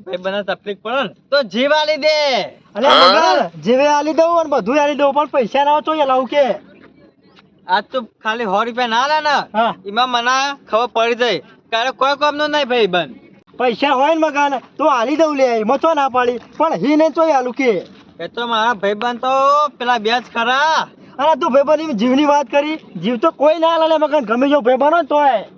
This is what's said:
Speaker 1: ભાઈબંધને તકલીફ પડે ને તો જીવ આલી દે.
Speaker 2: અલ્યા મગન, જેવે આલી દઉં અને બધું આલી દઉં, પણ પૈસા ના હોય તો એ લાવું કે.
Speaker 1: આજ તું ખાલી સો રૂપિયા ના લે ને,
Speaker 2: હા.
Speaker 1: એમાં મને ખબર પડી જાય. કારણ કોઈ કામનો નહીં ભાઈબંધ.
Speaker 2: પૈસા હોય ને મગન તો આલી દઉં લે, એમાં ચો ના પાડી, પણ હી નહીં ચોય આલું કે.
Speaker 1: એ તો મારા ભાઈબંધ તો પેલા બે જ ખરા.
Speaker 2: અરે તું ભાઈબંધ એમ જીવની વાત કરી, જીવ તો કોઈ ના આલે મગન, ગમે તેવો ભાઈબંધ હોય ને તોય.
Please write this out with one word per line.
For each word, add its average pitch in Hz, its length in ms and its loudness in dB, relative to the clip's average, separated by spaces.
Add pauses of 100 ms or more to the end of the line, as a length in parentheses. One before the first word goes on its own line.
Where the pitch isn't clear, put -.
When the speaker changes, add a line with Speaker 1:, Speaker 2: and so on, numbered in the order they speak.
Speaker 1:
ભાઈબંધને 190 440 -6
તકલીફ 190 340 -8
પડે 254 200 -4
ને 185 100 -10 (180)
તો 277 60 2 (160)
જીવ 269 240 0
આલી 302 280 -2
દે. 302 120 2 (580)
Speaker 2:
અલ્યા 254 280 4
મગન, 330 360 4 (260)
જેવે 254 220 2
આલી 294 320 0
દઉં 330 200 4
અને 320 140 -2
બધું 254 280 0
આલી 294 200 0
દઉં, 277 120 2
પણ 294 220 0
પૈસા 277 280 0
ના 294 120 2
હોય 302 120 -2
તો 311 140 0
એ 285 100 0
લાવું 254 220 0
કે. 285 120 2 (1200)
Speaker 1:
આજ 196 240 0
તું 262 120 -6 (200)
ખાલી 220 280 -4
સો 196 120 2
રૂપિયા 233 320 -4
ના 254 160 0
લે 311 60 0 (100)
ને, 277 100 2 (200)
Speaker 2:
હા. 226 140 0 (180)
Speaker 1:
એમાં 240 240 -2
મને 240 220 0 (340)
ખબર 233 260 0
પડી 226 260 0
જાય. 214 180 -2 (320)
કારણ 233 300 -4
કોઈ 269 200 0
કામનો 294 260 0
નહીં 294 260 -2
ભાઈબંધ. 175 420 -2 (440)
Speaker 2:
પૈસા 254 400 0
હોય 294 160 2
ને 311 100 -2
મગન 285 280 0 (240)
તો 302 200 2
આલી 262 240 -2
દઉં 311 200 2
લે, 254 80 4 (140)
એમાં 247 220 0
ચો 320 160 2
ના 269 160 0
પાડી, 247 220 0 (180)
પણ 302 260 0
હી 294 180 2
નહીં 320 160 0
ચોય 320 220 2
આલું 247 220 -6
કે. 247 100 2 (480)
Speaker 1:
એ 170 80 -10
તો 240 260 -8
મારા 220 300 0
ભાઈબંધ 214 420 -4
તો 262 80 0 (460)
પેલા 247 260 0
બે 220 40 -2
જ 240 140 0 (120)
ખરા. 262 520 0 (340)
Speaker 2:
અરે 311 200 2
તું 320 120 -2
ભાઈબંધ 294 320 2
એમ 320 60 -6 (100)
જીવની 269 300 2
વાત 285 220 0
કરી, 302 240 0 (260)
જીવ 240 200 -2
તો 330 80 4
કોઈ 311 280 2
ના 330 160 2
આલે 320 220 2
મગન, 302 320 0
ગમે 240 200 0
તેવો 285 120 2
ભાઈબંધ 254 320 2
હોય 339 80 2
ને 277 120 -4
તોય. 285 240 2 (200)